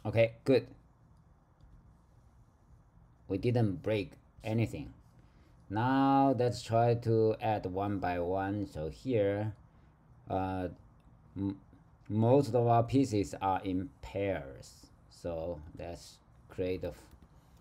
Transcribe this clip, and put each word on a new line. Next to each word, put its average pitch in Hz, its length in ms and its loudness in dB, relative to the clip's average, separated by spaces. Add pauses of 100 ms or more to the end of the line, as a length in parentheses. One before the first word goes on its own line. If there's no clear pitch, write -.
Okay, 113 300 4 (100)
good. 131 220 4 (2500)
We 98 100 -2
didn't 107 460 0
break 104 300 -2 (320)
anything. 110 480 -4 (760)
Now 135 720 4
let's 123 240 0
try 117 300 4
to 113 480 2
add 107 240 0
one 98 340 -2
by 90 200 -2
one. 95 460 -2
So 78 220 -8
here, 104 640 0 (800)
uh, 92 400 -2 (680)
m-, 98 240 -4 (480)
most 113 480 2
of 120 100 2
our 117 180 4
pieces 113 580 0
are 95 200 0
in 92 280 -4 (120)
pairs. 85 840 -6 (240)
So 82 500 -8 (180)
let's 85 420 -14 (280)
create 90 380 -4
a 87 60 -6
f-, - 40 -14 (640)